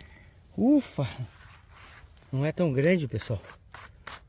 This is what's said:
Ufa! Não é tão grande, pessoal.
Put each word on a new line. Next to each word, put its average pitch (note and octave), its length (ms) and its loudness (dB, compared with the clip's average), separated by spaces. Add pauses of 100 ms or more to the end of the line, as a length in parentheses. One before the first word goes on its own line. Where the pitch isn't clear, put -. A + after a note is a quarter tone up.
(560)
Ufa! A#3+ 500 2 (1300)
Não C3+ 120 0
é D#3 60 0
tão E3 220 0
grande, D3+ 340 2
pessoal. A2 340 -4 (880)